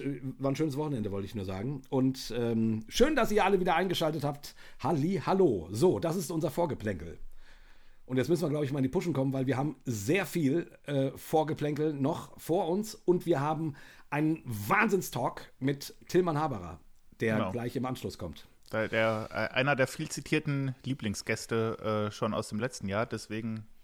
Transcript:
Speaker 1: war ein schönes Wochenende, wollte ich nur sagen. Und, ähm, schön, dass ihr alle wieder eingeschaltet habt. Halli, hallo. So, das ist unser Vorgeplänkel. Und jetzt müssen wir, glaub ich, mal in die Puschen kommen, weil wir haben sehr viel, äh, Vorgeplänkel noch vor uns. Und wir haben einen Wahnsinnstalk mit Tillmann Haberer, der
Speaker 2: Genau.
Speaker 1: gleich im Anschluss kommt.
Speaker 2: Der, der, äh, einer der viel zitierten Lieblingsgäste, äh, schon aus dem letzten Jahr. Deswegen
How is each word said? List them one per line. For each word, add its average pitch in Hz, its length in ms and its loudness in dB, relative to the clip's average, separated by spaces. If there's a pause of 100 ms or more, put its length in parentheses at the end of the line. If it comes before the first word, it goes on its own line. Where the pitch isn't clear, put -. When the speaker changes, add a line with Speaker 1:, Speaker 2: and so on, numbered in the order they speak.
(380)
Speaker 1:
war 135 140 0
ein 135 40 0
schönes 147 220 0
Wochenende, 135 340 -2
wollte 98 140 -4
ich - 80 -10
nur 98 120 -4
sagen. 110 440 -4
Und, 131 480 0
ähm, 113 520 2
schön, 302 260 4
dass 220 160 2
ihr 208 120 4
alle 190 160 4
wieder 180 160 2
eingeschaltet 165 480 0
habt. 143 300 -4 (260)
Halli, 151 460 0
hallo. 143 460 4
So, 117 280 4
das 165 160 0
ist 180 160 -4
unser 165 200 -2
Vorgeplänkel. 101 640 -2 (880)
Und 127 120 -4
jetzt 127 120 2
müssen 170 140 2
wir, 156 60 2
glaub 147 140 0
ich, 127 80 -2
mal 147 80 0
in 131 40 2
die 131 60 2
Puschen 170 240 0
kommen, 135 200 2
weil 135 140 0
wir 123 100 2
haben 143 280 -2
sehr 131 420 0
viel, 143 420 0 (160)
äh, 135 300 0
Vorgeplänkel 151 760 0
noch 139 460 -2
vor 170 300 0
uns. 208 240 -2
Und 180 320 2
wir 160 140 4
haben 151 360 0 (360)
einen 156 340 2
Wahnsinnstalk 156 1120 2
mit 139 360 -2 (120)
Tillmann 170 300 4
Haberer, 104 420 -4 (400)
der 110 180 2
Speaker 2:
Genau. 98 140 0
Speaker 1:
gleich 120 240 -4
im 127 100 -2
Anschluss 123 340 -6
kommt. - 280 -10 (240)
Speaker 2:
Der, 110 160 0
der, 110 440 2
äh, - 220 -4
einer 135 220 2
der 127 100 4
viel - 240 -4
zitierten 143 640 -2 (100)
Lieblingsgäste, 110 1200 -2
äh, 104 40 -6
schon 110 220 -2
aus 107 160 -4
dem 107 100 -4
letzten 117 280 -6
Jahr. 101 180 0
Deswegen 110 640 -6 (160)